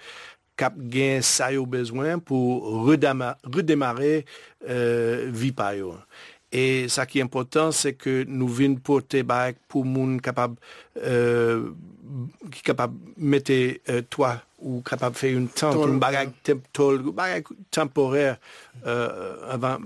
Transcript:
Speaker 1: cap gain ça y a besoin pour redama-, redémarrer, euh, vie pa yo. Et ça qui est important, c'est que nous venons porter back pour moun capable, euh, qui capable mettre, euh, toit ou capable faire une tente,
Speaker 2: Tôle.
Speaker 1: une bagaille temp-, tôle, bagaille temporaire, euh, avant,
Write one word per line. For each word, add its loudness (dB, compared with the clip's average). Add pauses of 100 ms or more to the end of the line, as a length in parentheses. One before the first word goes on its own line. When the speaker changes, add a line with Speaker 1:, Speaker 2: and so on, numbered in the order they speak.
(560)
Speaker 1:
cap -2
gain 0
ça 0
y -2
a -2
besoin -4
pour -2
redama-, 4
redémarrer, 0 (440)
euh, 0
vie -2
pa -4
yo. -8 (560)
Et 0
ça 0
qui -2
est 2
important, 0
c'est 0
que -2
nous -2
venons 4
porter 2
back 0 (100)
pour -2
moun 0
capable, -2 (420)
euh, 2 (840)
qui -18
capable -2 (200)
mettre, 2 (360)
euh, 0
toit 2 (160)
ou -6
capable -2
faire 0
une 0
tente, 2
Speaker 2:
Tôle. 4
Speaker 1:
une 2
bagaille 0 (100)
temp-, 0
tôle, 4
bagaille -2 (260)
temporaire, 0 (480)
euh, -4 (120)
avant, -2